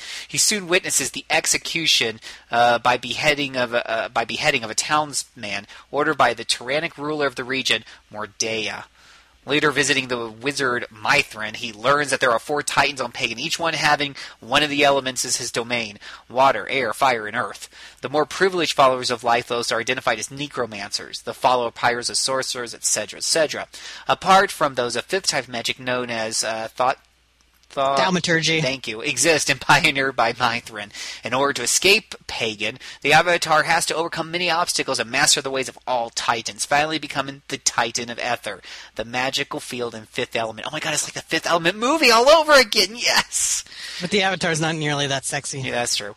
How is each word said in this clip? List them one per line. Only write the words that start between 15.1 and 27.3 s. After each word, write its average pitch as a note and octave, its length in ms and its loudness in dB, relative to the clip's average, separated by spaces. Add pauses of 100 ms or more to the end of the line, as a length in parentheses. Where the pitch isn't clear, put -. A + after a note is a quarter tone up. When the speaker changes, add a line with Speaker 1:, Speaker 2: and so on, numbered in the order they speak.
Speaker 1:
as B2 140 -2
his B2 120 -6
domain, A#2 480 -4 (300)
water, B2 400 4
air, B2 240 0
fire, B2 340 2
and G#2 100 -6
earth. G#2 320 -6 (340)
The B2+ 60 -8
more D3 160 2
privileged F3+ 500 0
followers B2+ 360 4
of A#2+ 120 -2
Lythos A#2+ 500 0
are A2+ 80 0
identified A#2+ 400 -2
as - 100 -8
necromancers, A2 920 -8
the A2+ 120 -8
follower B2 380 2
pyres A#2+ 360 0
as G#2 120 -2
sorcerers, B2+ 520 -4
et - 120 -16
cetera, G#2 320 -2
et - 80 -8
cetera. C#3 420 0 (400)
Apart F#3+ 460 4
from C#3 240 -2
those, A#2+ 180 0
a A#2 80 -2
fifth F#3 240 -2
type C#3 180 0
of A#2+ 60 -16
magic B2 300 -4
known B2+ 280 -2
as, A2+ 360 -2
uh, A2 260 -4
thought, B2+ 280 0 (720)